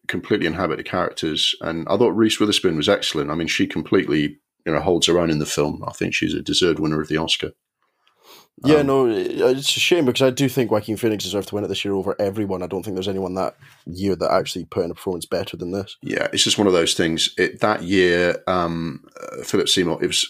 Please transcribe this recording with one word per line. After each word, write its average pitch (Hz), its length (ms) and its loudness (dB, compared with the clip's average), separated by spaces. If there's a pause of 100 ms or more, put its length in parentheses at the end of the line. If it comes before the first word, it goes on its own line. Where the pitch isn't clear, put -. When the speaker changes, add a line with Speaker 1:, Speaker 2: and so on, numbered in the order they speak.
Speaker 1:
completely 92 400 -2
inhabit 82 300 -2
the - 60 -10
characters. - 800 -2
And 82 260 -6
I 101 100 2
thought 117 120 4
Reese 110 300 4
Witherspoon 95 360 2
was 76 140 2
excellent. 76 420 0
I 80 40 -4
mean, 82 120 -2
she - 200 0
completely, 78 720 0 (260)
you 82 80 0
know, 73 60 2
holds 82 280 2
her 85 120 4
own 85 100 2
in 78 100 2
the 76 60 -2
film. - 420 -2
I - 60 -6
think - 200 -4
she's - 200 -2
a - 80 -4
deserved - 380 2
winner 78 220 0
of 76 60 -6
the 78 100 0
Oscar. 78 340 -2 (1120)
Speaker 2:
Yeah, 147 140 6
Speaker 1:
Um, 139 100 2
Speaker 2:
no, 135 200 4
it, 101 240 0
it's 131 440 2
a - 40 -2
shame 170 260 4
because 123 160 2
I 131 80 4
do 131 180 2
think 120 220 0
Joaquin 107 260 0
Phoenix 107 280 0
deserved 95 240 -4
to - 80 -6
win 104 80 -2
it 87 60 -4
this 95 140 -4
year 101 120 -2
over 95 240 -2
everyone. 98 420 -2
I 90 60 -6
don't 90 160 -6
think 98 120 -8
there's 92 120 -4
anyone 95 260 -4
that 92 220 -4 (320)
year 92 280 -2
that 82 160 0
actually 85 340 0
put 90 200 -2
in 87 60 -6
a - 20 -10
performance 90 320 -6
better 87 320 -6
than 87 140 -8
this. 95 320 -8
Speaker 1:
Yeah, - 280 -2
it's - 120 0
just 107 160 2
one 101 80 6
of 92 60 6
those 82 200 4
things. 82 440 0
It, - 240 0
that 107 200 2
year, 87 640 2
um, 85 600 -2 (140)
uh, - 240 -12
Philip - 260 0
Seymour, 85 340 2
it 90 40 4
was, - 220 -2